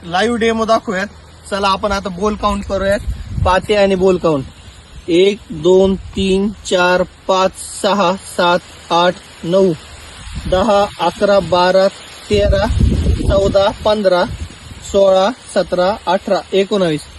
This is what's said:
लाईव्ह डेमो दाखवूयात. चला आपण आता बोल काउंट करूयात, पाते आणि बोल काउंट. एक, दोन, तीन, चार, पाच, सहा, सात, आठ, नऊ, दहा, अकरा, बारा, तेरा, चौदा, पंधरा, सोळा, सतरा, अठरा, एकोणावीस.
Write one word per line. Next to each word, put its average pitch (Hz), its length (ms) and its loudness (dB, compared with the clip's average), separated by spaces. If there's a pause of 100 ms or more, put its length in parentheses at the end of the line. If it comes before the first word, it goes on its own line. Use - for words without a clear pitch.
लाईव्ह 202 340 -2
डेमो 226 260 0
दाखवूयात. 214 420 0 (440)
चला 196 180 -2
आपण 196 240 -2
आता 196 180 -4
बोल 202 240 -2
काउंट 202 300 -2
करूयात, 196 360 -2 (440)
पाते 190 320 2
आणि 196 180 4
बोल 185 240 2
काउंट. 156 260 0 (640)
एक, 196 300 4 (240)
दोन, 190 320 4 (220)
तीन, 196 320 0 (180)
चार, 180 360 2 (260)
पाच, 285 300 0 (240)
सहा, 202 300 2 (140)
सात, - 680 -2
आठ, 175 220 2 (300)
नऊ, 185 280 2 (800)
दहा, 202 300 2 (200)
अकरा, 202 380 2 (120)
बारा, 185 360 4 (440)
तेरा, 202 360 2 (540)
चौदा, 196 480 2 (160)
पंधरा, 196 400 2 (680)
सोळा, 196 380 4 (240)
सतरा, 180 400 0 (120)
अठरा, 185 340 0 (120)
एकोणावीस. 190 480 0 (180)